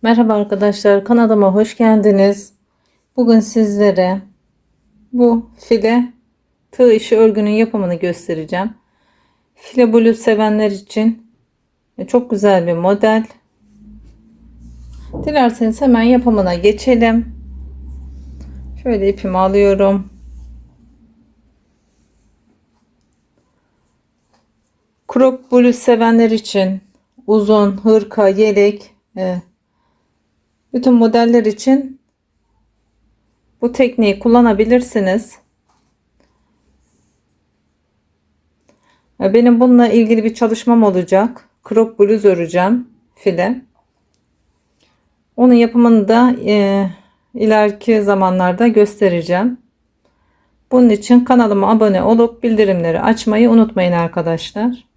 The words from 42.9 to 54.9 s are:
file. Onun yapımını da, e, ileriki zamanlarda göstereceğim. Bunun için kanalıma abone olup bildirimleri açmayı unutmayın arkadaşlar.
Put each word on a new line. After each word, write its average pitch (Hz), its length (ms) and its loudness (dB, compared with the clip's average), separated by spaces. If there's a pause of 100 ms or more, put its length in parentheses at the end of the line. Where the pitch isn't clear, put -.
file. 196 460 -4 (1800)
Onun 247 160 4
yapımını 233 540 2
da, 240 280 2 (100)
e, 196 440 0 (440)
ileriki 214 680 0
zamanlarda 185 640 0
göstereceğim. 208 880 0 (1120)
Bunun 247 180 4
için 240 360 2
kanalıma 208 440 2
abone 214 340 0
olup 233 400 0
bildirimleri 190 580 -2
açmayı 220 500 0
unutmayın 220 400 0
arkadaşlar. 170 920 -6 (120)